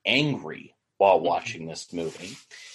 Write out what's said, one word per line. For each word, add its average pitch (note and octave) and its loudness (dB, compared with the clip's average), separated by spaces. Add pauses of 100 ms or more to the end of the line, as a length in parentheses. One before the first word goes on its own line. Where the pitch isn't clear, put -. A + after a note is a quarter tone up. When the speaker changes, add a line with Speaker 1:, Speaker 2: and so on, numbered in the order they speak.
Speaker 1:
angry B2+ -2 (240)
while G2 6
Speaker 2:
Mm-hmm. E2 0
Speaker 1:
watching E2+ -4
this D#2 -14
movie. E2+ -8 (380)